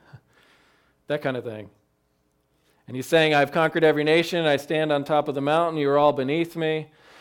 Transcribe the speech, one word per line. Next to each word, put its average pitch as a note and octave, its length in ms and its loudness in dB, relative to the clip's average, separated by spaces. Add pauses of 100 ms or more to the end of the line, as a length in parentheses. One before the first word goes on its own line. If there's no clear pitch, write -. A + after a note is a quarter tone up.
(120)
<laughs> - 60 -20 (880)
That D3 160 -4
kind C3 160 -4
of A#2 60 -10
thing. G#2+ 260 -14 (1160)
And A#2+ 80 -14
he's B2+ 120 -8
saying, D#3+ 260 4
"I've C#3+ 180 4
conquered D#3+ 320 0
every D3+ 220 4
nation. E3 400 0
I C#3+ 140 2
stand D#3 340 -2
on C#3+ 120 -2
top D3 220 0
of D3 80 -4
the C#3 60 -6
mountain. D#3+ 400 0
You C#3+ 80 0
are C#3+ 80 2
all D3 160 4
beneath D3+ 420 -4
me." D#3 360 -4 (300)